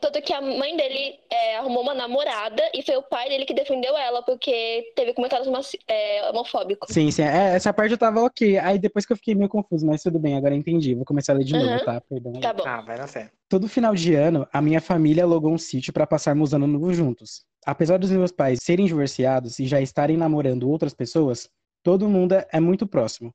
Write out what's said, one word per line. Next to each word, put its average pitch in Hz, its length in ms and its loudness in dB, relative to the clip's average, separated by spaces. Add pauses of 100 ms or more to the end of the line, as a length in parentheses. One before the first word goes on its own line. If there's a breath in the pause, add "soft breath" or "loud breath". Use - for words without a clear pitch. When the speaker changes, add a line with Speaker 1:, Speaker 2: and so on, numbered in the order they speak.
Speaker 1:
Tanto 294 200 -2
que 330 120 -6
a 285 80 -4
mãe 277 360 -4
dele, 269 400 -4 (140)
é, 226 280 -2
arrumou 247 220 -2
uma 269 140 -2
namorada 240 640 -4 (140)
e 269 80 -6
foi 277 140 0
o 262 80 -2
pai 247 240 -6
dele 269 160 -4
que 269 100 -6
defendeu 269 420 -2
ela, 247 240 -2
porque 233 760 -4
teve 247 180 -2
comentários 254 320 -2
maci-, 262 400 -4
é, 208 420 -2
homofóbicos. 214 640 -4
Speaker 2:
Sim, 151 200 4
sim, 160 100 0
é, 175 320 4
essa 190 180 2
parte 214 200 2
eu 233 60 -2
tava 226 220 2
ok. 220 380 2
Aí 185 220 0
depois 202 260 -2
que - 60 0
eu 220 40 0
fiquei 226 200 -2
meio 196 120 2
confuso, 165 380 -2
mas 151 160 2
tudo 165 160 0
bem, 147 180 0
agora 143 180 0
eu 143 40 0
entendi. 151 340 0
Vou 123 120 -2
começar 143 300 0
a - 20 2
ler 135 80 2
de 135 80 -4
novo, 156 160 2
Speaker 1:
Aham. 247 160 -2
Speaker 2:
tá? 120 160 -4
Perdão. 123 400 -10
Speaker 1:
Tá 220 120 -2
bom. 190 140 -6
Speaker 3:
Ah, 123 140 -8
vai 113 180 -12
na 135 80 -10
fé. 113 240 -14 (180)
Speaker 2:
Todo 190 200 0
final 226 260 2
de 170 220 2
ano, 147 360 2
a 143 80 0
minha 156 200 4
família 160 420 2
alugou 165 300 2
um 165 60 0
sítio - 340 -6
pra 151 120 2
passarmos 147 480 0
ano 143 140 2
novo 147 260 0
juntos. 135 520 -2 (200)
Apesar 160 320 2
dos 185 140 0
meus 185 220 2
pais 131 280 0
serem 180 260 2
divorciados 131 720 0
e 131 80 -2
já 139 120 2
estarem 147 360 0
namorando 143 520 0
outras 147 260 0
pessoas, 131 540 -2 (320)
todo 190 280 2
mundo 185 240 4
é, 190 180 2
é 160 80 0
muito 185 300 2
próximo. 117 460 -4